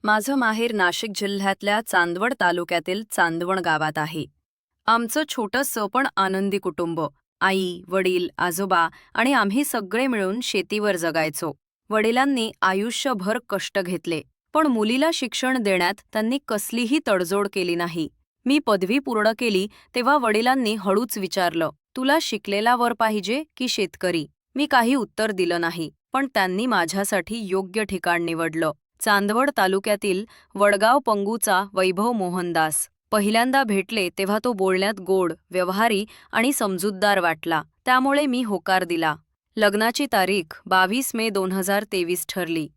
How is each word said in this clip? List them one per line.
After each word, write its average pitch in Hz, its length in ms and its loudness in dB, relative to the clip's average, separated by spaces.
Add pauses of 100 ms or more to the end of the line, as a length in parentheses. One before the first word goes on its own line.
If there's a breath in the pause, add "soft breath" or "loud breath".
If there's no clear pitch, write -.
माझं 214 320 2
माहेर 226 360 0
नाशिक 196 440 0
जिल्ह्यातल्या 202 640 0
चांदवड 185 580 0
तालुक्यातील 175 720 0
चांदवण 175 480 0
गावात 156 380 0
आहे. 156 280 -4 (600)
आमचं 233 440 2
छोटंसं 226 580 -2
पण - 200 0 (100)
आनंदी 190 400 0
कुटुंब. 165 440 -4 (400)
आई, 185 460 0
वडील, 185 500 -2
आजोबा 175 520 0 (240 loud breath)
आणि 254 200 2
आम्ही 226 300 2
सगळे 226 440 -2
मिळून 214 340 -2
शेतीवर 208 540 -2
जगायचो. 160 580 -2 (360)
वडिलांनी 233 600 0 (100)
आयुष्यभर 208 760 -2 (120)
कष्ट 196 300 -4
घेतले, 170 420 -4 (320)
पण 311 140 4
मुलीला 247 460 2
शिक्षण 254 440 -2
देण्यात 196 360 2 (200)
त्यांनी 226 340 0
कसलीही 233 600 -2
तडजोड 196 460 0
केली 180 220 -2
नाही. 170 340 -4 (360)
मी 285 140 4
पदवी 202 400 2
पूर्ण 220 400 0
केली 208 280 0 (280 soft breath)
तेव्हा 254 220 4
वडिलांनी 240 580 2
हळूच 202 420 0
विचारलं, 180 520 0 (260)
"तुला 269 260 2
शिकलेला 214 540 0
वर 240 180 0
पाहिजे 220 500 -2 (140)
की 254 100 -4
शेतकरी?" 175 600 -2 (280)
मी 285 100 0
काही 254 300 4
उत्तर 220 360 -2
दिलं 175 300 0
नाही, 165 300 -4 (220)
पण 269 200 0
त्यांनी 190 320 0
माझ्यासाठी 196 760 -2
योग्य 190 440 -4
ठिकाण 175 400 -2
निवडलं. 160 480 -2 (280)
चांदवड 214 580 2
तालुक्यातील 196 680 0 (300 soft breath)
वडगाव 208 440 4
पंगूचा 208 760 0
वैभव 190 380 0
मोहनदास. 175 800 -2 (220)
पहिल्यांदा 226 520 2
भेटले 196 460 -2
तेव्हा 196 340 0
तो 247 100 0
बोलण्यात 190 460 0
गोड, 180 340 2 (160)
व्यवहारी 196 560 0 (260 loud breath)
आणि 254 220 2
समजूतदार 196 640 0
वाटला, 160 440 0 (220)
त्यामुळे 269 400 2
मी 254 180 -2
होकार 190 400 0
दिला. 165 320 -2 (400)
लग्नाची 220 560 2
तारीख 185 540 0
बावीस 190 480 2
मे 226 160 -2
दोन 190 220 -2
हजार 196 400 0
तेवीस 180 380 -2
ठरली. 165 480 -4